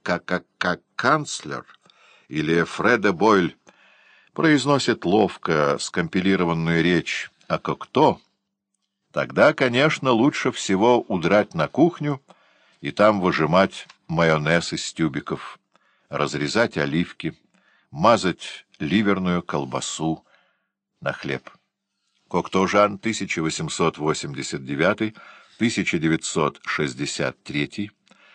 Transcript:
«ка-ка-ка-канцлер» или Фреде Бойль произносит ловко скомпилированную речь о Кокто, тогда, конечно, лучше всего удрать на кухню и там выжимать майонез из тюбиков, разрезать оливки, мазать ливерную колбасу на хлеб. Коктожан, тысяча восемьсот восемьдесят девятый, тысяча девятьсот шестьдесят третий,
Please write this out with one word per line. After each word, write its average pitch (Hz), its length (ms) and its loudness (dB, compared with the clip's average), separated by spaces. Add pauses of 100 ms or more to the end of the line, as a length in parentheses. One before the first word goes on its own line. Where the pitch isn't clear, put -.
«ка-ка-ка-канцлер» 117 1600 -4 (640)
или 78 340 0
Фреде 104 480 2
Бойль 95 460 2 (760)
произносит 143 680 2
ловко 85 760 2
скомпилированную 85 1040 0
речь 82 480 0 (180)
о 85 120 -4
Кокто, - 580 0 (920)
тогда, 82 420 2
конечно, 135 580 2
лучше 123 420 2
всего 107 480 2
удрать 92 520 0
на 78 140 -2
кухню 147 540 0 (580)
и 71 120 -6
там 104 280 4
выжимать 87 680 2 (200)
майонез 80 680 2
из - 200 -8
тюбиков, 73 680 -6 (500)
разрезать 71 680 -2
оливки, 78 600 -4 (540)
мазать - 720 0 (140)
ливерную 92 640 0
колбасу 73 840 -6 (760)
на 69 120 -6
хлеб. 67 360 -8 (800)
Коктожан, 95 680 2
тысяча 101 440 -6
восемьсот 80 560 -2
восемьдесят 73 680 -6
девятый, 95 500 -2 (420)
тысяча 104 420 -2
девятьсот 80 640 -2
шестьдесят 69 800 -6
третий, 73 480 -6 (440)